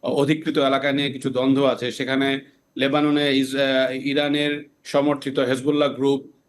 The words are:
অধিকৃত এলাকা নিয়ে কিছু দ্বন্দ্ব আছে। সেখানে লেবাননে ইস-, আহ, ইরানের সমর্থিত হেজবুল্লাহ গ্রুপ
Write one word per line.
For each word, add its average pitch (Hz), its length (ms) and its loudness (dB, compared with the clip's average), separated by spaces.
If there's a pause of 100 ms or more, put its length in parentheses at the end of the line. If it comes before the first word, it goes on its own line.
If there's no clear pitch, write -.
অধিকৃত 147 560 0
এলাকা 135 340 2
নিয়ে 139 200 -2
কিছু 135 180 -6
দ্বন্দ্ব 135 340 2
আছে। 123 280 0
সেখানে 135 480 -2 (360)
লেবাননে 147 600 2
ইস-, 135 220 0
আহ, 131 340 2
ইরানের 147 760 -2 (140)
সমর্থিত 143 540 0
হেজবুল্লাহ 139 500 0
গ্রুপ 135 420 0 (180)